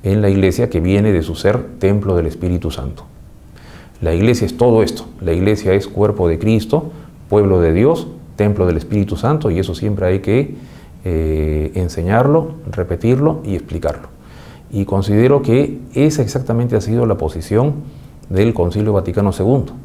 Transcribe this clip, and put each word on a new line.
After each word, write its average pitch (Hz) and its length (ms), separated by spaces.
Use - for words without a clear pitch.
en 104 200
la 101 80
Iglesia, 95 400
que 87 100
viene 101 320
de 85 100
su 80 140
ser 101 260
templo 98 380
del 85 100
Espíritu 87 460
Santo. 67 320
La 82 120
Iglesia 107 320
es - 120
todo 120 240
esto. - 240
La 85 140
Iglesia 95 400
es 98 140
cuerpo 101 400
de 82 120
Cristo, 113 520
pueblo 98 300
de 82 140
Dios, 127 340
templo 98 300
del 85 120
Espíritu 101 400
Santo, 151 340
y 160 80
eso 95 160
siempre 101 320
hay 95 120
que, 117 360
eh, 78 720
enseñarlo, 113 760
repetirlo 127 720
y 98 120
explicarlo. - 520
Y 98 140
considero 104 580
que - 360
esa 151 300
exactamente 117 520
ha 104 60
sido 117 240
la 110 120
posición 104 580
del 107 240
Concilio 101 400
Vaticano 95 380
segundo. 123 420